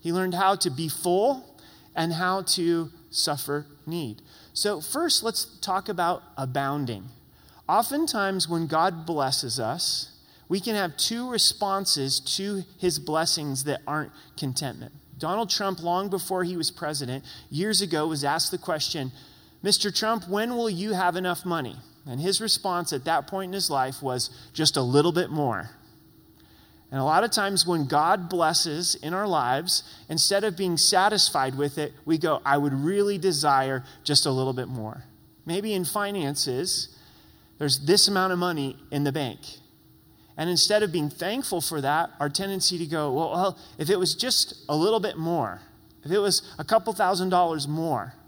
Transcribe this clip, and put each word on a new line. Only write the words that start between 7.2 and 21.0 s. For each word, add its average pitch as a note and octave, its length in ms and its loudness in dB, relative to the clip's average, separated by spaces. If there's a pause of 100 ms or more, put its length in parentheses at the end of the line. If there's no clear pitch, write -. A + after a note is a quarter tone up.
Oftentimes G#3 800 2
when E3 200 -2
God E3 400 0
blesses C3 520 -2
us, B2 520 -2 (380)
we F#3 120 0
can A3 140 -2
have F#3 240 -2
two B3 320 -2
responses F#3+ 920 0 (160)
to G3 280 -4 (120)
his E3+ 220 0
blessings D3+ 680 -2
that C#3+ 220 -2
aren't D3+ 260 -4 (240)
contentment. C3 560 -6 (260)
Donald F#3 300 -2
Trump, F#3+ 340 -2
long F3+ 280 0
before F#3 340 -2
he F3 140 -4
was D#3 120 -2
president, C#3 540 -6 (240)
years G3 320 0
ago D#3+ 260 0
was D#3 160 -4
asked C#3+ 280 0
the F3+ 80 -6
question, D3+ 520 -4 (520)
"Mister G3+ 280 0
Trump, G#3+ 380 -2
when G#3+ 260 0
will A#3 140 0
you G3+ 240 -2
have F3+ 240 0